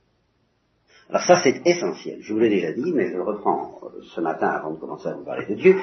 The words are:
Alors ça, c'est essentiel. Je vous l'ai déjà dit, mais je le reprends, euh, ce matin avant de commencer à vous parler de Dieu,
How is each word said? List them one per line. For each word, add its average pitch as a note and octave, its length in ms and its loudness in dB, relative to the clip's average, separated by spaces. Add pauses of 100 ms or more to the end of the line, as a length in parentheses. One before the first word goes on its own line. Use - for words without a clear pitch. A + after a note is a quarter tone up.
(1080)
Alors - 140 0
ça, F3 180 6
c'est - 240 2
essentiel. - 560 0
Je G#2 100 -12
vous G#2+ 80 0
l'ai A2+ 100 4
déjà F2 220 2
dit, C#3+ 220 -2
mais G2+ 160 0
je F2 60 -8
le F2+ 80 -4
reprends, G#2 580 -4
euh, - 220 -16
ce - 180 -10
matin E2 280 -2
avant D#2 260 -4
de D#2+ 40 -14
commencer D#2 280 -10
à D#2 80 -6
vous D2 100 -14
parler - 220 -8
de G#2+ 80 -4
Dieu, F3+ 260 6